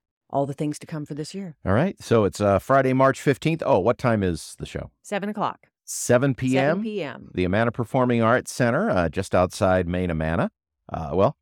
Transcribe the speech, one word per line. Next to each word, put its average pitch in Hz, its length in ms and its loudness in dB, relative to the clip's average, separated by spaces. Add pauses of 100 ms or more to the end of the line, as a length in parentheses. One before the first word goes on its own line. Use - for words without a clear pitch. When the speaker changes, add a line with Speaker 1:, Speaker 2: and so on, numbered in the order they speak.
(300)
Speaker 1:
all 139 160 0
the 139 60 -8
things 151 280 -6
to - 80 -16
come 151 180 -10
for - 80 -12
this 147 180 -10
year. 190 220 -12 (100)
Speaker 2:
All 92 100 0
right. 165 280 0
So 113 220 4
it's, 92 160 -2
uh, 101 180 4
Friday, 131 340 2
March 131 280 2
fifteenth. 156 440 0
Oh, 131 140 4
what 104 180 2
time 113 280 0
is 85 340 -4
the - 80 -8
show? - 240 -10 (120)
Speaker 1:
Seven 202 260 -6
o'clock. 208 400 -6 (160)
Speaker 2:
Seven 127 500 0
P 127 240 0
M? 135 120 2
Speaker 1:
Seven 185 120 -2
P 208 220 -6
M. - 300 -12
Speaker 2:
The 90 100 0
Amana 107 260 2
Performing 123 500 0
Arts 113 320 2
Center, 139 380 0
uh, 90 180 0
just 92 240 -4
outside 92 540 2
Main 87 240 -2
Amana. 82 400 -2 (420)
Uh, 78 200 -8
well, 98 300 2